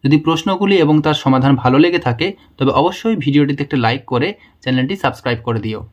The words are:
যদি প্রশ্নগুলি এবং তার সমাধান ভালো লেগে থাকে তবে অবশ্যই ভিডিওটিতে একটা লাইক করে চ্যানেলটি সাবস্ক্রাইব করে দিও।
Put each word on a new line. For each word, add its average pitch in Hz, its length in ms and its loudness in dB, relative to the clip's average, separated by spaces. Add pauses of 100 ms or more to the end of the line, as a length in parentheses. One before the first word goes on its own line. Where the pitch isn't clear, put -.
যদি 143 140 4
প্রশ্নগুলি 190 600 0
এবং 151 240 4
তার 151 120 0
সমাধান 135 420 2
ভালো 127 240 0
লেগে 175 200 2
থাকে 127 280 -4 (300)
তবে 135 140 0
অবশ্যই 190 440 0
ভিডিওটিতে 143 480 0
একটা 143 140 -4
লাইক 120 280 0
করে 127 220 -2 (340)
চ্যানেলটি 131 340 -2
সাবস্ক্রাইব 123 520 -4
করে 113 120 -4
দিও। 107 200 -8 (140)